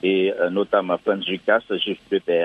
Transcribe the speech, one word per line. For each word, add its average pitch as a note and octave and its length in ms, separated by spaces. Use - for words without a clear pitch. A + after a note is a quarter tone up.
e, F#2+ 260
euh, F2 220
notamman F#2+ 520
Frans G2 220
Dukas, F#2+ 460
jij G2 260
de G2 120
pè E2+ 220